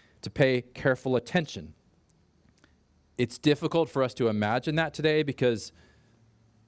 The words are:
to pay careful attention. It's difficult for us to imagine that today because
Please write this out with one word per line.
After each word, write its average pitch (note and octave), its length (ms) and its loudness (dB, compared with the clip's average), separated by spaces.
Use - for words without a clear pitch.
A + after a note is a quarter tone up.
to A2+ 80 -10
pay C3 320 4
careful B2+ 540 0
attention. A#2 580 -4
It's A#2+ 200 -2
difficult D3+ 520 0
for C3+ 140 0
us B2 100 -4
to A#2+ 140 0
imagine G#2+ 480 0
that D#3+ 180 -2
today D#3 300 2
because B2 480 0